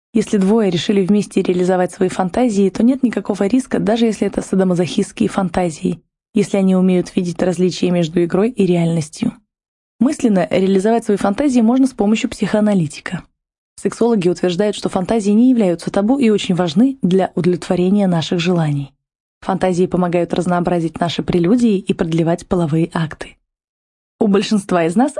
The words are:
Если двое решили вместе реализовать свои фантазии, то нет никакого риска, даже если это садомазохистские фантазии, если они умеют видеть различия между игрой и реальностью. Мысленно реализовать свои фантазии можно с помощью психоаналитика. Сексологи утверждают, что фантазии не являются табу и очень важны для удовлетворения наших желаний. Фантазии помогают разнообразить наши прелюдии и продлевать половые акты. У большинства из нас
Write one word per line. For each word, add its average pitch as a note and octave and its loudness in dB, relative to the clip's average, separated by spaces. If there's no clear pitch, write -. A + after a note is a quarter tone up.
Если G#3+ 0
двое G3 2
решили F#3+ 0
вместе G3+ 0
реализовать F3+ 0
свои F#3 -2
фантазии, G3 0
то F#3+ -2
нет C4 2
никакого G#3 -2
риска, G#3+ 0
даже A3 0
если G#3 -2
это G3 -4
садомазохистские F#3 0
фантазии, F3+ -4
если G#3 0
они F#3+ 4
умеют F#3 2
видеть F3 -2
различия F3+ 0
между F3 0
игрой F#3 0
и G3+ 0
реальностью. E3+ -2
Мысленно A#3 0
реализовать G3 2
свои G3+ 0
фантазии B3 0
можно B3+ 4
с C4 -8
помощью G#3+ 0
психоаналитика. G3+ -2
Сексологи G#3 0
утверждают, F3+ 0
что - -6
фантазии G3 -2
не A#3 4
являются F#3+ 0
табу G#3+ 2
и A#3+ 4
очень G3 0
важны F#3 2
для F3+ 2
удовлетворения F3+ 0
наших E3+ -2
желаний. D#3 -2
Фантазии F#3 0
помогают F3 0
разнообразить F3 -2
наши E3+ -4
прелюдии F#3+ 2
и F#3+ -4
продлевать E3+ -2
половые E3 0
акты. - -8
У A3+ 0
большинства G3 0
из E3+ -4
нас C#4 2